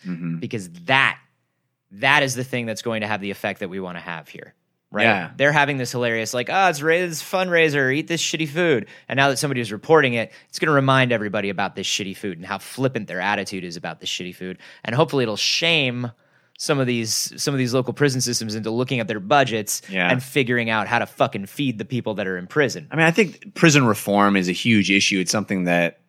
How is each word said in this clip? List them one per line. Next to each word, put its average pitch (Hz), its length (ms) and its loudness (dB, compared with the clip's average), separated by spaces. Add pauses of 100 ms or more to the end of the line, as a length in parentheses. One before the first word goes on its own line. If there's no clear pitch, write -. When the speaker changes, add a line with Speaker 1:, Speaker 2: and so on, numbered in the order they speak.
Speaker 1:
Mm-hmm. 85 340 -6
Speaker 2:
because 95 300 -8 (160)
that 131 340 2 (720)
that 135 320 2
is 127 120 -2
the 127 80 -4
thing 123 220 -6
that's 110 160 -6
going 110 200 -4
to 104 60 -4
have 104 140 -4
the 98 100 -4
effect 98 280 -6
that 95 100 -8
we 95 100 -8
wanna 90 200 -8
have 82 300 -12
here, - 240 -18 (380)
right? 104 120 0
Speaker 1:
Yeah. 101 320 2
Speaker 2:
They're 143 160 4
having 143 260 2
this 123 140 -4
hilarious, 113 420 -2
like, 123 180 -4
"Oh, 190 180 4
it's 147 120 -2
ra-, 160 140 2
it's 170 260 -2
fundraiser, 160 760 2
eat 156 120 -2
this 165 140 -2
shitty 160 280 -4
food." 147 380 2 (220)
And 123 80 -6
now 139 120 6
that 127 80 0
somebody 135 240 -2
is 104 100 -6
reporting 135 420 4
it, 113 180 -2 (180)
it's - 100 -12
gonna 156 120 0
remind 135 400 4
everybody 104 380 -2
about 98 260 -4
this 95 120 -6
shitty 98 300 -6
food 92 200 -8
and 90 80 -14
how 98 140 -6
flippant 127 480 -4
their 90 140 -8
attitude 98 420 -2
is 87 140 -10
about 82 220 -10
this - 100 -10
shitty 90 260 -8
food. 92 220 -12 (260)
And 117 120 -4
hopefully 143 280 2
it'll 107 140 -2
shame 127 760 0 (460)
some 147 220 0
of 131 60 2
these, 117 560 -2
some 143 140 -2
of - 20 -2
these 123 160 0
local 127 180 0
prison 131 300 0
systems 113 320 -4
into 110 160 -6
looking 123 300 -2
at 110 80 -2
their 107 120 -4
budgets 110 680 0
Speaker 1:
Yeah. 95 220 2
Speaker 2:
and 127 100 0
figuring 120 480 0
out 107 180 0
how 117 120 2
to 104 80 -2
fucking 101 400 -2
feed 127 320 -4
the 110 60 -8
people 117 300 -4
that 98 120 -4
are 92 100 -4
in 90 80 -10
prison. 110 460 -2
Speaker 1:
I - 60 -6
mean, 160 100 4
I - 40 6
think - 440 -2
prison 143 280 6
reform 101 540 4
is 90 100 0
a 92 40 0
huge 98 400 2
issue. 98 280 2
It's 90 120 -2
something 101 320 -2
that 87 460 0